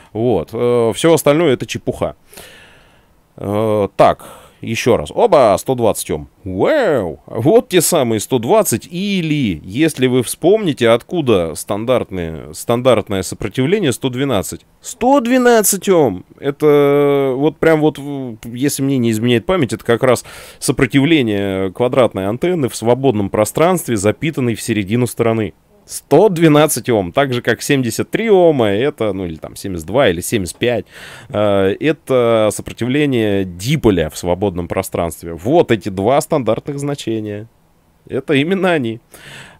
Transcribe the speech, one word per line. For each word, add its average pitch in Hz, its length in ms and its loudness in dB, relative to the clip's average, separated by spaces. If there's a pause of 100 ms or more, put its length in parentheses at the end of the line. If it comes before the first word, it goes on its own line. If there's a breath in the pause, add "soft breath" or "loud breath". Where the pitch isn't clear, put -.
(120 loud breath)
Вот, 107 400 -2
э, 120 420 0
всё 165 200 2
остальное 147 400 2
это 120 120 -4
чепуха. 104 500 -6 (1200 loud breath)
Э, 104 580 -2
так. - 440 2 (240 loud breath)
Ещё 113 320 0
раз. 76 180 -4
Оба, 147 460 4
сто 135 160 -4
двадцать 113 340 -2
ом. 76 200 -6 (160)
Вау! 120 800 -2
Вот 170 420 2
те 180 140 2
самые 117 400 0
сто - 180 -2
двадцать. 156 500 0
Или, 160 720 -2
если 127 460 -2
вы 127 160 0
вспомните, 175 640 0
откуда 113 680 0
стандартные, 92 960 -6
стандартное 117 720 0
сопротивление 135 680 -2
сто - 160 -4
двенадцать. 123 540 -4 (180)
Сто 269 400 2
двенадцать 233 720 2
ом! 131 340 2 (160)
Это 143 960 2
вот 151 220 0
прям 160 240 2
вот, 151 180 0
в-, 135 460 -10
если 131 380 -4
мне 139 160 0
не 117 120 2
изменяет 113 340 0
память, 160 280 0
это 104 100 -6
как 117 180 0
раз 113 220 2 (360 loud breath)
сопротивление 117 1160 0
квадратной 120 560 0
антенны 156 400 -2
в - 80 -12
свободном 117 520 0
пространстве, 135 680 0
запитанной 113 580 0
в - 60 -8
середину 110 460 -2
стороны. 113 460 -2 (320)
Сто - 440 2
двенадцать 156 600 2
ом, 98 220 0
так 139 220 0
же 120 80 -4
как 117 200 -2
семьдесят 123 480 -2
три 220 200 -2
ома, 160 380 4
это, 110 440 -2
ну 95 140 -6
или 82 100 -8
там - 220 -16
семьдесят 87 280 -8
два 117 220 2
или 87 140 0
семьдесят 95 360 -4
пять, 117 280 -2 (420 loud breath)
э, 101 500 0
это 120 760 0
сопротивление 113 920 -2
диполя 95 640 0
в - 80 -14
свободном 87 520 -2
пространстве. 85 640 -6
Вот 123 380 0
эти 107 180 -2
два 104 320 0
стандартных 139 580 -2
значения. 113 720 -8 (580)
Это 120 260 -4
именно 170 380 0
они. 117 300 -4 (580 loud breath)